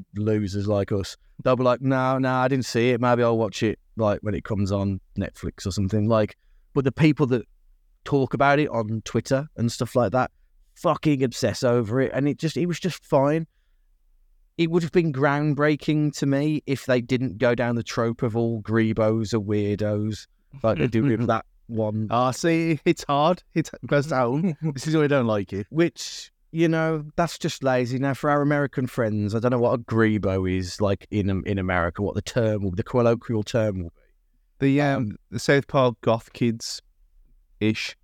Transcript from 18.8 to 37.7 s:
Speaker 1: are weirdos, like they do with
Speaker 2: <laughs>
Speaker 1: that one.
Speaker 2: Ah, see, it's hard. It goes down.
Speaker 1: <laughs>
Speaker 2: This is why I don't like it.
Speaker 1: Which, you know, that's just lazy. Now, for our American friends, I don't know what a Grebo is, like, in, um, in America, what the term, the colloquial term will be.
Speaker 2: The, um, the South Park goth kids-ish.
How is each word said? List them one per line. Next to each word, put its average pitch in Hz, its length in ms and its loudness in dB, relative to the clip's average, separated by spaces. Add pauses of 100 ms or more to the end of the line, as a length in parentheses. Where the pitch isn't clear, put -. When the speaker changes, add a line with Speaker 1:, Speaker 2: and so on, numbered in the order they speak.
Speaker 1:
are 113 60 2
weirdos, 104 880 -2 (360)
like 110 140 2
they 143 100 2
do 113 160 2
with 120 240 0
Speaker 2:
<laughs> - 0 -
Speaker 1:
that 113 180 0 (220)
one. 110 420 -2
Speaker 2:
Ah, 123 220 0
see, 165 540 0
it's 175 220 2
hard. 147 360 0 (100)
It 165 160 -4 (160)
goes 143 220 0
down. 143 520 0
Speaker 1:
<laughs> 151 140 -4
Speaker 2:
This 131 140 -8
is 156 80 2
why 156 80 4
I 147 40 4
don't 135 200 2
like 104 260 -2
it. 101 160 -6
Speaker 1:
Which, - 640 -4 (200)
you 165 160 2
know, 160 380 0 (100)
that's 170 220 -2
just - 260 -6
lazy. 127 360 0
Now, 139 140 -2
for 147 160 -2
our 147 120 2
American 143 460 0
friends, 104 480 0
I 113 40 -2
don't 123 120 0
know 127 80 2
what 117 140 2
a 120 100 -2
Grebo 101 680 2
is, 92 300 -4
like, 101 300 0
in, 101 180 0
um, 95 160 -2
in 101 140 -2
America, 90 420 0
what 92 140 -2
the 107 60 -2
term, 107 500 -2
the 90 120 -4
colloquial 117 600 0
term 107 400 -2
will 82 60 -10
be. - 880 -4
Speaker 2:
The, 143 40 2
um, 135 360 -2 (120)
the 113 100 -8
South 139 280 2
Park 127 340 2
goth 113 320 -2
kids-ish. - 1700 -6